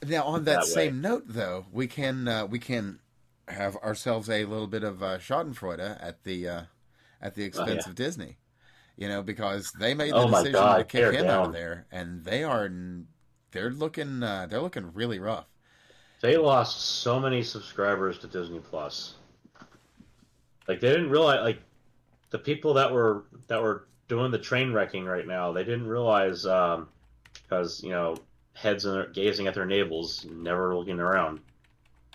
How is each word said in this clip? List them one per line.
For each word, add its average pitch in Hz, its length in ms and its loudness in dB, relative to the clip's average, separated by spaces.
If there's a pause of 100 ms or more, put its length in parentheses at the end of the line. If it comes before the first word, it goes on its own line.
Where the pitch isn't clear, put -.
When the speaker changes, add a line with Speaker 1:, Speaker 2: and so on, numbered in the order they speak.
Speaker 1:
now, 151 200 0
on 156 200 -2
that 147 200 4
Speaker 2:
that 151 40 0
way. 156 220 2
Speaker 1:
same 131 100 -4
note, 220 280 -2
though, 95 440 -4
we 127 160 -2
can, 131 400 -4
uh, 110 180 0
we 110 120 -6
can 110 420 -6 (480)
have 98 300 -4
ourselves 110 520 -4
a 107 140 0
little 107 220 -4
bit 104 180 -4
of, 98 180 -6
uh, 95 160 -2
Schadenfreude 117 640 -6 (220)
at 85 220 -14
the, 90 240 -6
uh, 85 140 -8 (580)
at 98 140 -12
the 104 100 -8 (100)
Speaker 2:
Oh, 95 120 -4
Speaker 1:
expense 104 80 0
Speaker 2:
yeah. 85 120 -6
Speaker 1:
of 90 80 -14
Disney. 123 440 -8 (580)
You 101 120 -6
know, 101 140 -4
because 101 500 -4
they 113 220 0
made 151 240 2
the 123 60 8
Speaker 2:
Oh 120 40 6
my 101 140 6
Speaker 1:
decision 139 100 2
Speaker 2:
God, 101 260 8
Speaker 1:
to - 60 2
kick 120 220 4
Speaker 2:
tear 104 60 6
Speaker 1:
him 143 180 4
out 95 140 4
of 85 60 0
Speaker 2:
down. - 20 -6
Speaker 1:
there, 85 400 -8
and 87 320 -10
they 117 200 -2
are, 120 220 0
n-, 90 420 -10 (440)
they're 104 180 -4
looking, 143 520 -4
uh, 98 260 -4
they're 113 140 -4
looking 113 320 -8
really 110 260 -4
rough. 101 280 -4 (720)
Speaker 2:
They 127 160 6
lost 139 440 4
so - 380 0
many 131 240 2
subscribers 98 800 -2
to - 80 -16
Disney 85 320 -8
Plus. - 560 -10 (1500)
Like, 90 120 -2
they 120 100 4
didn't 160 200 4
realize, 147 300 6
like, 113 200 0 (680)
the 113 80 -4
people 147 360 0
that 135 180 6
were, 110 320 4 (240)
that 113 140 0
were 107 260 -2 (200)
doing 123 220 0
the 117 80 0
train 127 340 0
wrecking 98 340 0
right 92 200 -2
now, 90 260 -2
they 90 120 -2
didn't 117 240 -4
realize, 104 580 2
um, 87 420 2 (600)
'cause, 90 340 -2
you 92 80 -8
know, 85 340 -2 (300)
heads 101 320 0
in 98 60 0
their, 95 160 -2
gazing 98 400 0
at 92 60 0
their 92 120 -2
navels, 85 600 -2
never 87 500 -2
looking 87 240 -4
around, 87 400 2 (760)